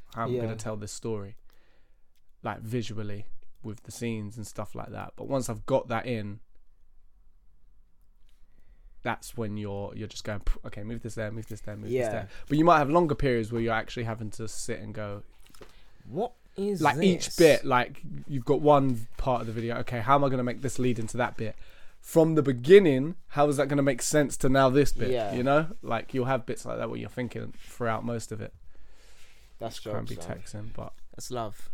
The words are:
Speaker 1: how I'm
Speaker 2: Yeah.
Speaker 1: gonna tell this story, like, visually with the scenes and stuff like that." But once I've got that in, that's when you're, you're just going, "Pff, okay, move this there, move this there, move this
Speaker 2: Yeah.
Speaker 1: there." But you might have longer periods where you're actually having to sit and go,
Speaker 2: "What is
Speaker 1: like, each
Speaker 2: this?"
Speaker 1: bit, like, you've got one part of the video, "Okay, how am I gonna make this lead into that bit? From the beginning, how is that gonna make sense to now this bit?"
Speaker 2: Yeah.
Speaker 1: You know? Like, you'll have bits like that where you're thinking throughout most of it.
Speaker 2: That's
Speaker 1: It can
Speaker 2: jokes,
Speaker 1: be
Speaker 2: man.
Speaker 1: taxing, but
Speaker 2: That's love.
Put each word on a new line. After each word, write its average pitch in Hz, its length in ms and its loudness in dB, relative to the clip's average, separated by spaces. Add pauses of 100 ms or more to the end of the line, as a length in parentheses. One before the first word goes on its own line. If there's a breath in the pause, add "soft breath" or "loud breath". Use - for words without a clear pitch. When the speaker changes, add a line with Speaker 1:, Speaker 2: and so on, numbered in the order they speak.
(140)
Speaker 1:
how 117 100 -4
I'm 123 80 -2
Speaker 2:
Yeah. 123 100 -2
Speaker 1:
gonna 113 140 -4
tell 110 200 -6
this 104 160 -10
story, 104 440 -8 (1080)
like, 107 180 -6
visually 107 640 -4 (360)
with 104 200 -10
the - 100 -18
scenes 110 460 -6
and 104 80 -10
stuff - 280 -8
like 110 160 -10
that." 101 260 -10
But 107 120 -10
once 131 220 -2
I've 110 160 -8
got 131 220 0
that 113 180 -4
in, 107 340 -6 (2500)
that's - 340 -6
when 104 200 -4
you're, 101 380 -8
you're 104 140 -8
just - 160 -12
going, 101 160 -6
"Pff, - 260 0
okay, 104 160 -10
move 113 200 -8
this 110 120 -10
there, 110 160 -8
move 110 180 -10
this 107 120 -12
there, 107 160 -10
move 104 80 -12
this 113 80 -6
Speaker 2:
Yeah. 123 180 0
Speaker 1:
there." 107 180 -6 (200 loud breath)
But 143 100 2
you 160 60 6
might 170 140 8
have 139 120 2
longer 165 240 4
periods 117 380 0
where 117 100 -2
you're 113 100 0
actually 113 320 -4
having 113 280 -6
to 110 160 -6
sit - 320 -4
and 107 120 -10
go, 101 300 -8 (840 loud breath)
Speaker 2:
"What 185 240 -6 (240)
is 196 240 -2
Speaker 1:
like, 147 220 2
each 185 240 4
Speaker 2:
this?" - 100 -8
Speaker 1:
bit, 151 280 8
like, 123 380 0 (240)
you've 135 180 -6
got 139 160 2
one 135 460 6 (100)
part 120 260 0
of 117 40 -6
the 113 60 -6
video, 117 260 -4
"Okay, 123 220 -4
how 135 160 6
am 143 80 4
I 139 40 4
gonna 127 140 0
make 123 200 -2
this 127 160 -2
lead 123 200 2
into 110 200 -4
that 120 180 0
bit? 110 180 -4 (460 soft breath)
From 160 340 4
the 151 80 4
beginning, 139 720 8 (120)
how 147 200 4
is 139 100 2
that 135 100 2
gonna 143 140 2
make 139 200 2
sense 143 360 2
to 135 100 4
now 131 220 8
this 139 220 8
bit?" 110 200 2
Speaker 2:
Yeah. 110 220 0
Speaker 1:
You 123 100 0
know? 151 380 2
Like, 117 300 -4
you'll 127 140 0
have 131 180 0
bits 110 200 -6
like 117 140 -4
that 117 120 -4
where 117 80 -8
you're 113 100 -8
thinking 113 480 -8
throughout 110 480 -4
most 117 280 -6
of 104 80 -8
it. 107 120 -10 (1080 soft breath)
Speaker 2:
That's 113 200 -10
Speaker 1:
It - 60 -10
can 107 80 -6
Speaker 2:
jokes, 113 180 -4
Speaker 1:
be - 60 -6
Speaker 2:
man. - 100 -10
Speaker 1:
taxing, - 480 -8
but - 180 -6 (200)
Speaker 2:
That's - 180 -12
love. 113 440 -6